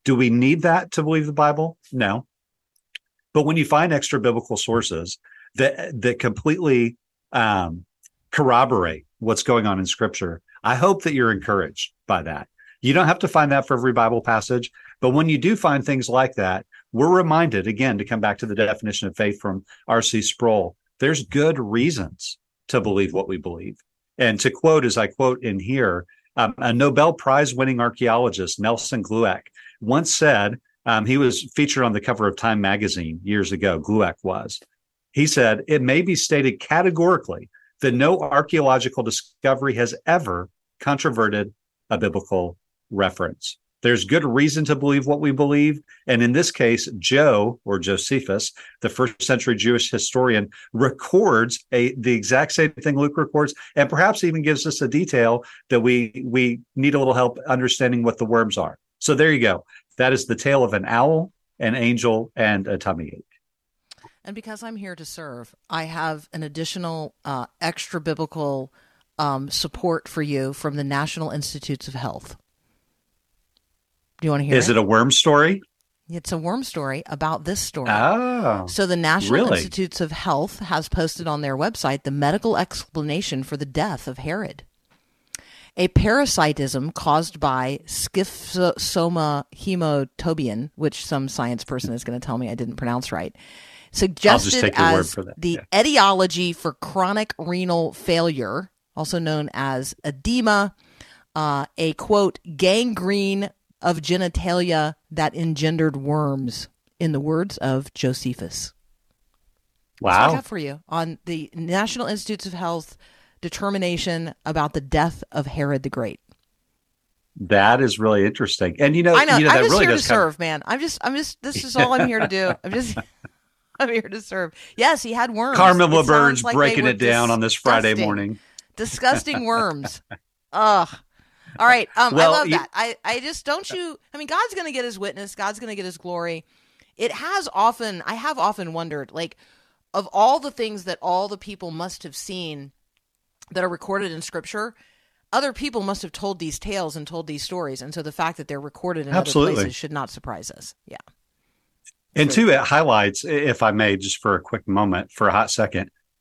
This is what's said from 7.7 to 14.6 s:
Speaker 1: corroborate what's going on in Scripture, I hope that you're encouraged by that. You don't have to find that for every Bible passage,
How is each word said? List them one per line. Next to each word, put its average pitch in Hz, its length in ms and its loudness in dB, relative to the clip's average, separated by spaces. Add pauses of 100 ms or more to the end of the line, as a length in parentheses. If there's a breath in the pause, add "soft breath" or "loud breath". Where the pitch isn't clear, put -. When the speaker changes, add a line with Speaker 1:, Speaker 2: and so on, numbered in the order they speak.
Speaker 1:
corroborate 120 760 2 (120)
what's 110 240 -2
going 113 240 2
on 95 120 0
in 95 80 -2
Scripture, 90 560 -4 (200 soft breath)
I 120 140 2
hope 190 260 2
that 156 120 -2
you're 120 180 2
encouraged 95 600 -4 (140)
by 90 160 0
that. 78 260 -10 (340 soft breath)
You 127 100 4
don't 160 160 4
have 175 120 2
to 170 80 0
find 147 220 2
that 139 160 2
for 139 80 0
every 123 180 0
Bible 120 280 2
passage, 120 500 -2 (300 loud breath)